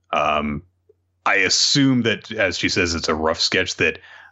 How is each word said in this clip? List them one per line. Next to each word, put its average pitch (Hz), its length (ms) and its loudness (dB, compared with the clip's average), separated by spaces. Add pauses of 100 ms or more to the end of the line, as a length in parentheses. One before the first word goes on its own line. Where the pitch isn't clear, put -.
(120)
Um, 76 520 -2 (640)
I 107 100 2
assume 123 680 2
that, 107 280 -2
as 101 260 0
she 92 120 -2
says, 87 260 0
it's 82 140 -4
a 80 60 0
rough 78 240 0
sketch, - 360 0
that 82 240 -2 (320)